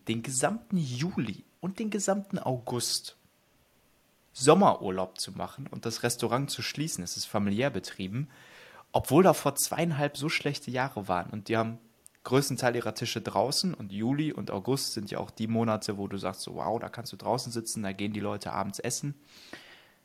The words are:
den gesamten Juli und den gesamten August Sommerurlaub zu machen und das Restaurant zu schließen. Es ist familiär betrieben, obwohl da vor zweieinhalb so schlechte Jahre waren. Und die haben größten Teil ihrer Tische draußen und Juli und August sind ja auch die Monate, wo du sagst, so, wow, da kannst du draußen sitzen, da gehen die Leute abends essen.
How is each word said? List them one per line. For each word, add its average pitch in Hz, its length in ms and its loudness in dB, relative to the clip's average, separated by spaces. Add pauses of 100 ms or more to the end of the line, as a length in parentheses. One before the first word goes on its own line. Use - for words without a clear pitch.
den 113 140 0
gesamten 147 540 0
Juli 135 680 -2 (160)
und 190 180 -4
den 220 100 -2
gesamten 196 500 -2
August - 800 -2 (1200)
Sommerurlaub 127 840 6
zu - 140 -6
machen 98 380 -8
und - 160 -10
das 113 160 -4
Restaurant 120 480 2
zu - 100 -6
schließen. 139 420 -4
Es 87 140 -8
ist - 80 -6
familiär 104 460 2
betrieben, 101 580 -6 (640)
obwohl 135 300 8
da 180 100 10
vor 147 220 0
zweieinhalb 147 640 0
so 139 100 -2
schlechte - 420 -2
Jahre 123 380 -2
waren. 90 220 0
Und 107 180 -8
die 113 80 2
haben 113 220 0 (460)
größten 135 340 4
Teil 120 180 2
ihrer 110 180 -2
Tische 117 280 -4
draußen 117 500 2
und 101 180 -10
Juli 135 440 0
und - 160 -6
August 120 420 0
sind 101 180 -6
ja - 80 -4
auch - 120 -4
die 113 160 -4
Monate, 110 500 0
wo 101 100 -4
du 98 120 -6
sagst, 92 240 -6
so, 87 140 -10
wow, 87 220 -2
da - 120 -8
kannst - 240 -10
du - 20 -12
draußen 117 340 0
sitzen, 117 320 -4
da 98 100 -4
gehen 104 200 -4
die 104 80 -4
Leute 101 320 -4
abends 98 260 -4
essen. 143 360 -4 (920)